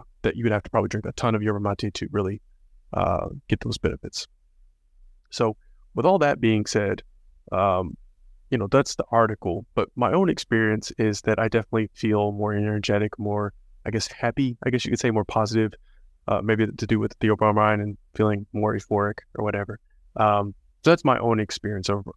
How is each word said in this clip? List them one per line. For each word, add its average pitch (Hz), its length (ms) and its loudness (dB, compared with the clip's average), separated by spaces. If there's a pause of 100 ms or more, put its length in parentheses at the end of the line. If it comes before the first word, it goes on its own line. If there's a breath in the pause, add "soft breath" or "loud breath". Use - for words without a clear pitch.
(220)
that - 140 -2
you 117 80 -8
would 110 80 2
have 104 100 0
to - 80 -16
probably 104 180 0
drink 107 180 -6
a - 60 -8
ton 117 220 0
of 104 80 0
yerba 104 180 0
mate 101 320 -2
to - 200 -8
really, 101 280 -2 (540)
uh, 92 340 -2 (200)
get - 120 -2
those - 160 -6
benefits. - 500 -6 (1040)
So 113 260 -2 (380)
with 120 120 0
all 185 140 4
that 143 200 2
being 110 240 2
said, 101 380 -2 (500)
um, 95 440 0 (540)
you 127 80 0
know, 101 100 -4
that's 135 260 2
the - 160 -4
article, 110 640 0
but - 220 0
my 120 160 2
own 180 160 2
experience 110 680 0
is 107 240 0
that 110 180 2
I 113 80 2
definitely 110 460 -2
feel 104 360 2
more 104 220 -2
energetic, 104 680 0
more, 104 340 -2 (320)
I 110 60 -6
guess, 107 160 -2
happy, 120 580 -2
I 135 60 0
guess 123 140 0
you - 60 -2
could 117 100 0
say 123 100 2
more 107 140 2
positive, 110 480 0 (560)
uh, 101 120 2
maybe 107 260 2
to 101 200 -6
do 107 140 2
with 107 180 -4
the 113 100 0
dopamine 107 540 4
and 104 160 -6 (160)
feeling 107 380 0
more 107 240 0
euphoric 104 440 -2 (140)
or 107 100 -4
whatever. 104 360 -4 (360)
Um, 104 380 2 (300)
so 156 60 6
that's 170 140 4
my 127 140 4
own 113 220 2
experience 104 480 -6
of, 101 180 -2 (100)